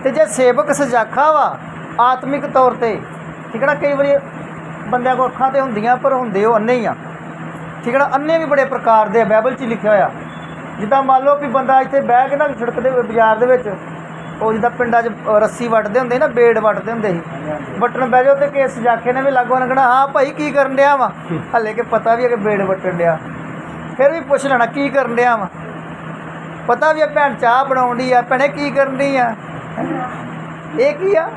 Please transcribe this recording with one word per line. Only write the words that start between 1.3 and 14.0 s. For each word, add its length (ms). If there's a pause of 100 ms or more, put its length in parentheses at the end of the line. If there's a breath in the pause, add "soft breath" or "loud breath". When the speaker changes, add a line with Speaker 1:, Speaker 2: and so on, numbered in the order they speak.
Speaker 1:
ਵਾ 260 (440)
ਆਤਮਿਕ 440
ਤੌਰ 280
ਤੇ, 280 (520)
ਠੀਕ 80
ਹੈ 60
ਨਾ, 60
ਕਈ 200
ਵਾਰੀ 200 (760)
ਬੰਦਿਆਂ 280
ਕੋਲ 120
ਅੱਖਾਂ 240
ਤੇ 100
ਹੁੰਦੀਆਂ 360
ਪਰ 160
ਹੁੰਦੇ 320
ਉਹ 100
ਅੰਨੇ 180
ਹੀ 120
ਆ, 100 (880)
ਠੀਕ 100
ਹੈ 60
ਨਾ। 160
ਅੰਨੇ 220
ਵੀ 80
ਬੜੇ 200
ਪ੍ਰਕਾਰ 420
ਦੇ 140
ਆ, 40
ਬਾਈਬਲ 300
'ਚ 60
ਹੀ 60
ਲਿਖਿਆ 240
ਹੋਇਆ। 200 (680)
ਜਿੱਦਾਂ 240
ਮੰਨ 200
ਲਓ 120
ਵੀ 120
ਬੰਦਾ 340
ਇੱਥੇ 200
ਬਹਿ 280
ਕੇ 60
ਨਾ 120
ਸੜਕ 320
ਦੇ, 100
ਬਾਜ਼ਾਰ 480
ਦੇ 80
ਵਿੱਚ, 240 (720)